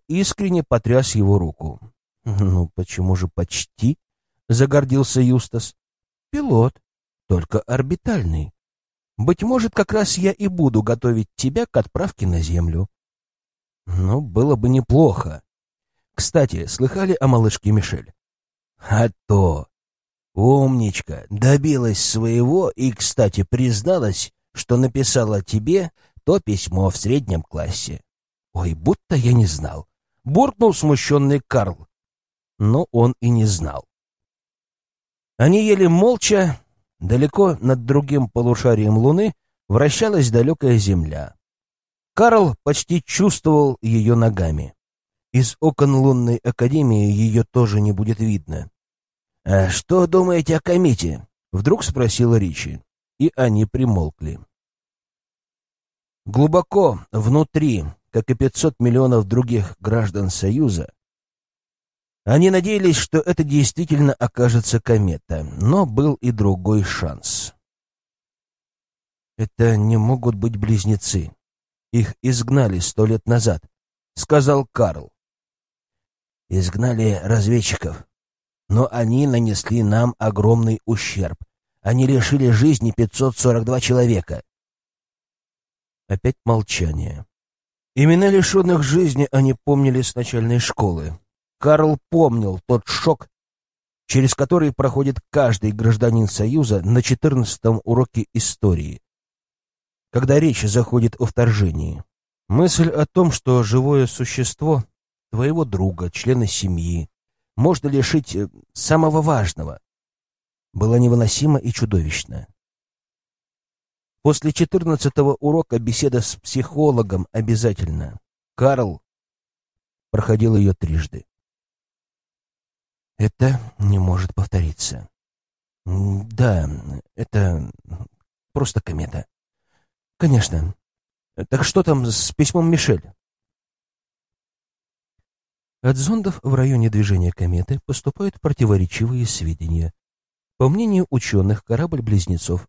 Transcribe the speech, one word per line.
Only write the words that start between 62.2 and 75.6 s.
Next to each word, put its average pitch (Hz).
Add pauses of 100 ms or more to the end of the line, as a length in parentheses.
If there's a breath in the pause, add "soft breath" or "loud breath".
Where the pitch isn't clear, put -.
они 156
надеялись, 190
что -
это 165
действительно 143
окажется 120
комета, 87
но 104
был 135
и 123
другой 101
шанс. - (1800)
«Это 113
не 107
могут 117
быть 113
близнецы. 101 (600)
Их 113
изгнали 120
сто 107
лет 110
назад», — 117 (520)
сказал 139
Карл. 80 (1400)